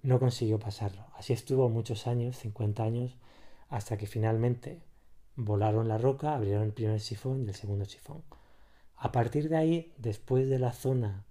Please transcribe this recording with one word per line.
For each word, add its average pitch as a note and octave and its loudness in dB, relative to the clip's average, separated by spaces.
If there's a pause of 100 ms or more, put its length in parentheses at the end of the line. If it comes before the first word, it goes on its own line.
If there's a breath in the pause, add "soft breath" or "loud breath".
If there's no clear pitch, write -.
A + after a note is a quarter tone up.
No B2+ 4
consiguió A#2+ 2
pasarlo. G#2 -6 (100)
Así - -2
estuvo C3 4
muchos A2+ -2
años, A#2+ 0
cincuenta G#2+ -2
años, A#2+ -2 (520 soft breath)
hasta - -4
que A2+ -6
finalmente A#2 0 (560)
volaron G#2+ 2
la A2 0
roca, C#3 0
abrieron G#2 0
el G#2+ -2
primer G#2+ 0
sifón C3 -4
y - -4
el F#2+ -6
segundo G2+ -4
sifón. - -16 (760 soft breath)
A - -2
partir C3+ 2
de D#3+ 2
ahí, E3 2
después B2+ 0
de C3+ 2
la B2 2
zona A2 0